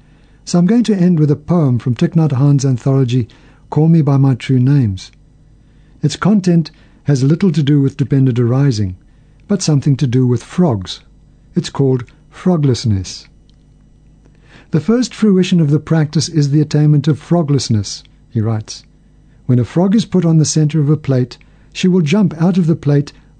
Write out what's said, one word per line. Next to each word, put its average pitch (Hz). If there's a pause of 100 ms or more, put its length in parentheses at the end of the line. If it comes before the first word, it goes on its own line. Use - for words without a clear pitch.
(440)
So -
I'm 175
going 226
to 202
end 175
with 151
a 143
poem 147
from 120
Thich 170
Nhat 156
Hanh's 139
anthology, 127 (420)
Call 156
Me 165
By 139
My 135
True 127
Names. 123 (920)
Its 147
content 180 (320)
has 135
little 151
to 151
do 143
with 135
dependent 135
arising, 117 (520)
but 196
something 143
to 147
do 127
with 120
frogs. 117 (540)
It's 170
called 131 (260)
froglessness. 123 (1500)
"The 165
first 233
fruition 185
of 151
the 147
practice 151
is 147
the 147
attainment 147
of 156
froglessness," 139 (260)
he 113
writes. 107 (640)
"When 123
a 120
frog 190
is 220
put 180
on 165
the 151
center 156
of 143
a 151
plate, 127 (340)
she -
will 180
jump 180
out 180
of 175
the 160
plate 143 (280)